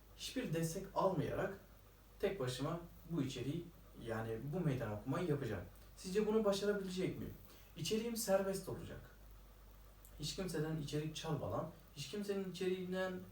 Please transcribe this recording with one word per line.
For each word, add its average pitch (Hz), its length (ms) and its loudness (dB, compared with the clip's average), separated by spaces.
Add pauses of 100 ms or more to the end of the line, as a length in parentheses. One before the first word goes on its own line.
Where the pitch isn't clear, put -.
(160)
hiçbir - 380 -2
destek 165 400 0
almayarak 180 640 2 (640)
tek 196 200 2
başıma 143 400 0 (300)
bu 156 120 2
içeriği, 131 420 -2 (420)
yani 113 320 0 (140)
bu 185 80 2
meydan 123 320 2
okumayı 156 360 0
yapacağım. 113 360 0 (320)
Sizce 190 300 2
bunu 214 180 6
başarabilecek 190 760 2
miyim? 107 160 -6 (420)
İçeriğim 220 400 2
serbest 196 520 4
olacak. - 320 -6 (1200)
Hiç 147 160 -2
kimseden 160 400 0
içerik 147 400 -2
çalmadan, 151 540 0 (260)
hiç 143 120 -6
kimsenin 196 420 0
içeriğinden 185 640 0 (200)